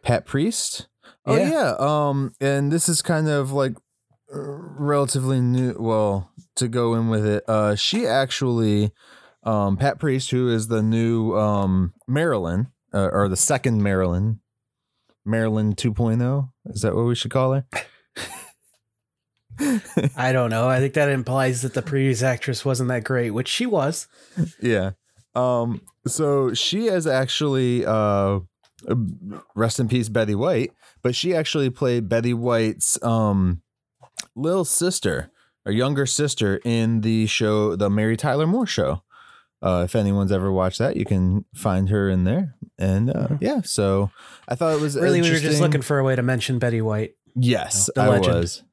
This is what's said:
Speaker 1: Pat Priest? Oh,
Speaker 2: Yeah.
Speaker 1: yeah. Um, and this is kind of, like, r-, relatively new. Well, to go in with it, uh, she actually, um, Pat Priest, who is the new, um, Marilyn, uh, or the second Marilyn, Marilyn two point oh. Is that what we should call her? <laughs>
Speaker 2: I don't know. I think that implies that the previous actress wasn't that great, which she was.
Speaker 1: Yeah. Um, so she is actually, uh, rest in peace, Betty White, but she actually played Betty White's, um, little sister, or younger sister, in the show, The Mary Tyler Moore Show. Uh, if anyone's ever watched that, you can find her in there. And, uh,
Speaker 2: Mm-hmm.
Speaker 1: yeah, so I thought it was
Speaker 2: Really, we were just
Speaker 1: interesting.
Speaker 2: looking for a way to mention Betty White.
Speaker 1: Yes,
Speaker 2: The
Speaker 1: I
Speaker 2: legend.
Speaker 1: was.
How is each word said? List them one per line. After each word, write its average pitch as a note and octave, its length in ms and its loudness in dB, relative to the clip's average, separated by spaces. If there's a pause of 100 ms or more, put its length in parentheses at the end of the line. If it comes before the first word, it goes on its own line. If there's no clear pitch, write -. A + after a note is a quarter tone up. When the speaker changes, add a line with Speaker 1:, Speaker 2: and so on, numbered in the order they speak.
Speaker 1:
Pat - 240 0
Priest? - 600 -4 (380)
Oh, A3 100 2
Speaker 2:
Yeah. D4 140 2
Speaker 1:
yeah. B3+ 280 0
Um, C#3+ 600 0
and C#3 320 0
this E3 160 0
is D#3+ 140 0
kind D#3 260 0
of, C#3+ 240 0
like, C3+ 220 0 (580)
r-, C#3+ 460 -12
relatively C#3 640 0
new. B2 380 0
Well, G#2+ 520 0 (260)
to B2 120 -2
go A#2 260 0
in A2+ 140 0
with G#2+ 180 2
it, G#2 220 0
uh, G#2+ 280 2
she A3+ 300 0
actually, A#2 880 2 (500)
um, G2+ 340 2
Pat C3+ 220 0
Priest, C3 320 -2
who B2+ 180 2
is A2+ 200 0
the A2+ 140 0
new, A2+ 540 2
um, G2 580 2 (120)
Marilyn, B2 640 0 (240)
uh, G2 200 0
or G2+ 160 2
the F#2 80 -2
second B2 460 0
Marilyn, F#2+ 580 0 (840)
Marilyn G#2+ 500 0
two G#2+ 200 -2
point A#2 260 0
oh. C3 300 -2 (160)
Is G2+ 160 -6
that G2 120 0
what A2+ 120 2
we A#2+ 80 2
should A#2 160 -6
call C3 240 0
her? C3+ 160 -2
<laughs> - 40 -18 (2500)
Speaker 2:
I B2+ 160 0
don't B2 180 2
know. A2+ 180 2
I C3 120 2
think C#3 140 0
that D3 140 2
implies C3 540 0
that C3 120 -4
the B2 80 -2
previous C3+ 400 0
actress B2+ 420 -2
wasn't B2+ 240 0
that B2 160 -2
great, A#2+ 260 -2
which A#2+ 180 -4
she - 180 -2
was. D#3+ 420 -2 (520)
Speaker 1:
Yeah. G2 320 0 (420)
Um, B2 460 0 (260)
so C#3 480 0
she G#3+ 340 -2
is F3+ 180 0
actually, C3 800 0
uh, G2+ 540 2 (1120)
rest A2 240 0
in A#2+ 100 0
peace, A#2+ 200 0
Betty G#2+ 260 0
White, B2+ 380 0 (300)
but B2+ 120 0
she F3+ 200 -2
actually D3 360 0
played A#2+ 380 -2
Betty A#2 260 0
White's, A#2 680 0
um, G2+ 600 2 (720)
little E3 300 0
sister, G2 640 -2 (340)
or G2+ 80 -2
younger C3+ 340 0
sister, A2+ 580 -2
in A2+ 380 2
the A2 240 2
show, G#2+ 500 0
The G2+ 120 0
Mary G#2+ 280 2
Tyler D3 320 0
Moore A3 180 0
Show. D#2 360 -2 (600)
Uh, F2+ 220 2
if F2+ 120 -6
anyone's G2+ 360 2
ever F#2+ 200 0
watched F#2 260 0
that, A#2 180 0
you - 80 -2
can F#2+ 400 0 (100)
find F#2+ 360 0
her G2 200 2
in F#2 140 2
there. C#3+ 320 -2 (200)
And, F#2+ 320 0
uh, - 200 -2
Speaker 2:
Mm-hmm. D3 120 -2
Speaker 1:
yeah, B3+ 220 -2
so G2 480 0 (380)
I B2 80 -4
thought D#3+ 180 0
it D3 60 0
was D3 160 -2
Speaker 2:
Really, D#3 260 2
we E3+ 60 2
were E3 60 2
just D3+ 100 0
Speaker 1:
interesting. D3+ 200 2
Speaker 2:
looking D3 180 2
for C#3+ 180 0
a C3+ 40 0
way C3 120 2
to B2 60 0
mention B2+ 360 0
Betty A#2 240 0
White. A2 320 -4 (220)
Speaker 1:
Yes, A#2+ 580 0
Speaker 2:
The B2+ 80 0
Speaker 1:
I G#2+ 60 4
Speaker 2:
legend. F#2+ 280 4
Speaker 1:
was. F2 260 -2 (100)